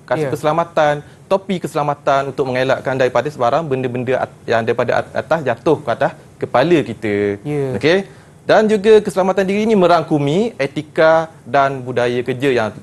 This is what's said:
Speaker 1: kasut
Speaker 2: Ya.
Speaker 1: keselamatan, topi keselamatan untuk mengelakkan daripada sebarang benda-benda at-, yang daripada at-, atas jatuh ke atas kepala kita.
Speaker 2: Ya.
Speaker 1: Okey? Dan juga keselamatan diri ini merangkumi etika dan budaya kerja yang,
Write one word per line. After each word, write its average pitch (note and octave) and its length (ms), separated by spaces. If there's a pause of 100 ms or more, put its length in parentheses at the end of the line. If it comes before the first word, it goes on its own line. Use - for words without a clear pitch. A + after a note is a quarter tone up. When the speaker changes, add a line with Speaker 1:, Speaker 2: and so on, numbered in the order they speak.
Speaker 1:
kasut C#3+ 220
Speaker 2:
Ya. C3 40
Speaker 1:
keselamatan, D3+ 640 (300)
topi G3 320
keselamatan D3 720
untuk C3+ 160
mengelakkan B2+ 500
daripada C3 320
sebarang C#3 380
benda-benda B2+ 560
at-, - 240
yang A2+ 160
daripada A#2 400
at-, - 160
atas D#3 240
jatuh C3 380
ke - 100
atas C3+ 240 (240)
kepala - 460
kita. G2+ 580
Speaker 2:
Ya. C#3+ 320
Speaker 1:
Okey? C#3 260 (440)
Dan G3 240
juga G#3+ 320
keselamatan F#3+ 480
diri G3 160
ini A3 100
merangkumi E3 840
etika D#3+ 720 (120)
dan C#3 360
budaya B2 420
kerja C3+ 300
yang, A2+ 180 (140)